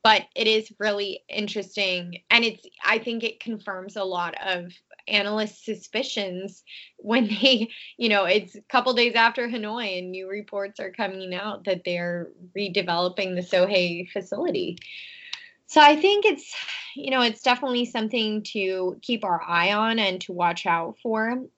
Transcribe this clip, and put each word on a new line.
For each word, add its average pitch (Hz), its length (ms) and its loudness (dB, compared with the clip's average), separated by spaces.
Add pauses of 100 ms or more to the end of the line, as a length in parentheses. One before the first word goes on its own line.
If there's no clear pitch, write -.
but 214 200 4 (120)
it 214 120 0
is 220 320 0
really 202 500 -4
interesting. 190 1000 -4
And 233 140 4
it's, 226 220 -6 (200)
I 220 140 2
think 226 240 -6
it 220 160 -8
confirms 196 560 -10
a 202 80 -6
lot 175 320 -4 (100)
of 180 260 -6 (360)
analysts' 214 580 -2
suspicions 202 960 -6 (340)
when 226 300 2
they, 220 420 2 (280)
you 233 100 0
know, 202 180 4
it's 185 300 2
a 208 60 -18
couple 247 320 2
days 240 220 2
after 233 320 4
Hanoi 214 520 -6
and 185 120 -8
new 190 180 -10
reports 202 500 -8
are 196 120 -8
coming 190 420 -6
out 190 320 -8
that 180 180 -2
they're 175 460 -4 (260)
redeveloping 180 800 0
the 180 60 -2
Sohae 180 680 2
facility. 196 680 -4 (920)
So 311 140 8
I 294 140 12
think 392 300 4
it's, - 300 0 (400)
you 269 160 -6
know, 262 100 2
it's 233 200 0
definitely 247 440 2
something 220 580 -2
to 185 580 -4
keep 214 240 -4
our 170 160 0
eye 175 320 2
on 226 260 2
and 185 220 0
to 185 120 -10
watch 175 320 0
out 170 380 0
for. 220 280 -2 (260)